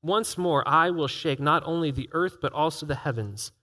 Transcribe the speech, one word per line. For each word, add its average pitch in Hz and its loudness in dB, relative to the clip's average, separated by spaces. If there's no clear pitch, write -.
once 202 0
more 170 2
I 160 6
will 160 0
shake 139 -2
not 151 2
only 165 0
the 131 -6
earth, 180 -2
but 143 -2
also 156 -2
the 147 -2
heavens. 110 -4